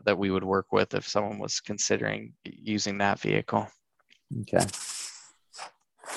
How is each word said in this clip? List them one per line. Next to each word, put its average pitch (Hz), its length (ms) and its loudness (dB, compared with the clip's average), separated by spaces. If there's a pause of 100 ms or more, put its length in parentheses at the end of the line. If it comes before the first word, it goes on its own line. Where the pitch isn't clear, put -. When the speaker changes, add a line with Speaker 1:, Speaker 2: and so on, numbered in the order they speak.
Speaker 1:
that 101 100 6
we 98 140 2
would 95 140 2
work 95 280 0
with 101 220 4
if 104 120 -2
someone 104 320 0
was 104 220 -4
considering 107 720 -2 (120)
using 104 540 -2
that 101 220 2
vehicle. 107 460 0 (760)
Speaker 2:
Okay. 92 220 4 (1500)